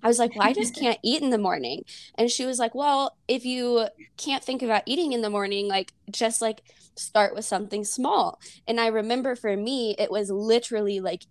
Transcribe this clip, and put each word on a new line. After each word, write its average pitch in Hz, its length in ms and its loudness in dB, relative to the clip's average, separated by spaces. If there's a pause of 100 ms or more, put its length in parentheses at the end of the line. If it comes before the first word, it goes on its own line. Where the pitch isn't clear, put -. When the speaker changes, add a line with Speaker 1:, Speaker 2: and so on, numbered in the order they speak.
Speaker 1:
I 233 40 2
was 240 120 6
like, 233 160 2
"Well, 208 120 6
I 262 60 4
just 240 220 -2
Speaker 2:
<laughs> - 40 -8
Speaker 1:
can't 240 240 2
eat 285 180 2
in 277 80 0
the 233 80 4
morning." 165 460 -2 (320)
And 233 160 2
she 254 140 -2
was 254 140 -2
like, 233 160 -2
"Well, 277 420 0 (100)
if 247 180 0
you 240 420 0 (300)
can't - 260 -4
think 262 180 -6
about 220 240 2
eating 285 280 0
in 240 80 -2
the 214 80 -2
morning, 202 380 -2
like, 196 260 -2 (180)
just, 226 300 0
like, 220 200 -4 (340)
start - 400 2
with 220 100 -8
something 202 380 -4
small." 254 560 0 (280)
And 233 120 0
I 226 80 4
remember 233 480 0
for 214 200 -2
me, 226 420 -2
it - 140 0
was 202 180 -2
literally, 214 680 0
like, 180 320 -4